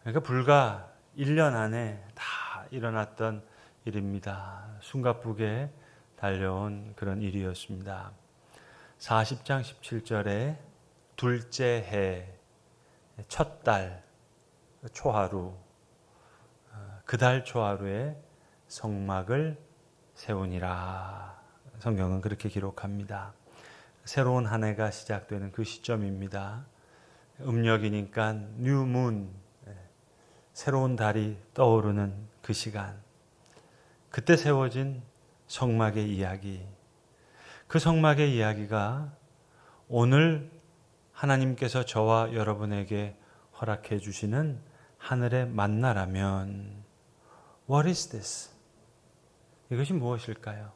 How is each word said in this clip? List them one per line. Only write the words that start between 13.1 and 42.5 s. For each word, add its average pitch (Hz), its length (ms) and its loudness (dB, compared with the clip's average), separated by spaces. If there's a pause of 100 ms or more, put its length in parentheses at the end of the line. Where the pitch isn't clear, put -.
첫 - 340 -4
달 92 400 0 (920)
초하루, 98 600 0 (1200)
어, 101 320 -18
그 123 140 0
달 127 260 4
초하루에 104 720 -2 (520)
성막을 104 880 -2 (560)
세우니라. 92 1200 -6 (420)
성경은 95 420 0
그렇게 104 260 -4
기록합니다. 98 880 -6 (680)
새로운 127 420 2
한 110 180 0
해가 107 260 0
시작되는 98 640 -6
그 113 120 -2
시점입니다. 98 1000 -4 (760)
음력이니까 110 920 2 (260)
뉴문, 123 720 0 (360)
예, 101 100 -18 (800)
새로운 131 420 2
달이 107 400 2 (160)
떠오르는 104 760 4 (120)
그 - 140 -2
시간. 101 480 -8 (1080)
그때 165 280 6
세워진 135 680 2 (440)
성막의 110 680 2
이야기. 95 520 -4 (1000)
그 - 100 2
성막의 151 560 6
이야기가 107 800 0 (760)
오늘 143 600 6 (640)
하나님께서 131 720 2
저와 113 480 4
여러분에게 104 840 -2 (460)